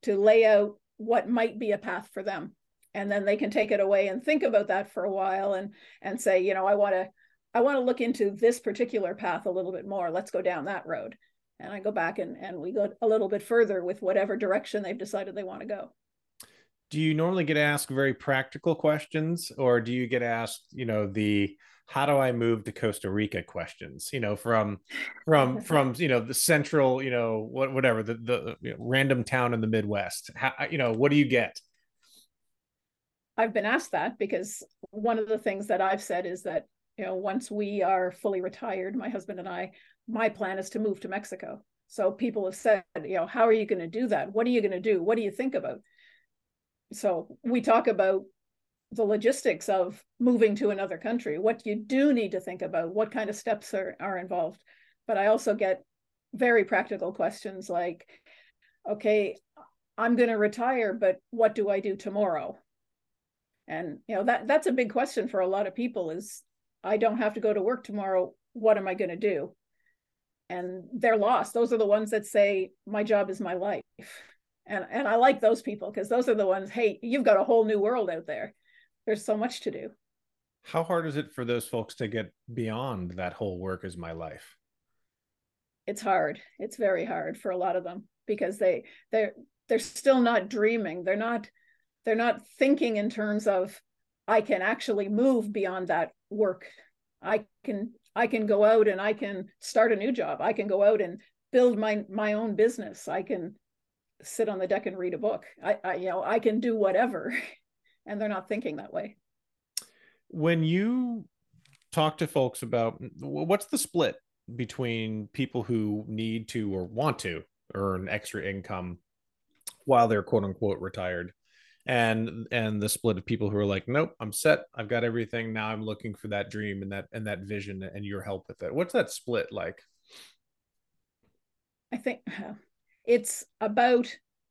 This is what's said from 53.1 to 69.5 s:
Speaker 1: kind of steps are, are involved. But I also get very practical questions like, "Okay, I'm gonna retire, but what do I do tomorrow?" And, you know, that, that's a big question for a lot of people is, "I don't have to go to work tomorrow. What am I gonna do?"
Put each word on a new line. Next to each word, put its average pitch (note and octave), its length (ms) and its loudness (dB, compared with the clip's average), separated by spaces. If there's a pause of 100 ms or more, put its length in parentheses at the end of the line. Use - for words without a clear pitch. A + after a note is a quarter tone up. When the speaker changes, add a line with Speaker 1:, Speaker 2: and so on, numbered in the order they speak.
Speaker 1:
kind G3 200 -4
of G#3 60 -6
steps G#3+ 360 -4
are, F#3+ 280 -4
are F#3+ 180 -6
involved. F3+ 440 -4 (440)
But G#3+ 120 0
I G3 80 4
also G#3+ 280 4
get F#3+ 280 0 (520)
very A#3 300 6
practical F#3+ 480 -2
questions F#3+ 580 -4
like, F3 360 -4 (800)
"Okay, G#3 500 2 (580)
I'm A#3 200 4
gonna A#3 220 4
retire, A3+ 540 2
but G3+ 280 2 (100)
what A3 240 4
do G#3 160 0
I G3 100 2
do G3 160 -4
tomorrow?" F#3+ 640 -2 (1080)
And, D#3+ 400 -8
you A3+ 80 -4
know, G3 80 0
that, A#3+ 220 2
that's B3 200 4
a D#4 60 2
big B3 180 0
question B3+ 380 -2
for - 120 0
a F#3 60 2
lot G3 200 0
of F#3 80 -8
people A3 360 -4
is, F#3+ 320 -10 (420)
"I G#3+ 140 2
don't A3+ 200 2
have G#3+ 160 0
to A3+ 60 -6
go G#3+ 120 2
to G#3 100 0
work B3 220 -2
tomorrow. F#3+ 500 0 (180)
What A3 240 4
am G3 120 -2
I F#3 60 -2
gonna F3+ 220 -2
do?" F#3 380 -2 (960)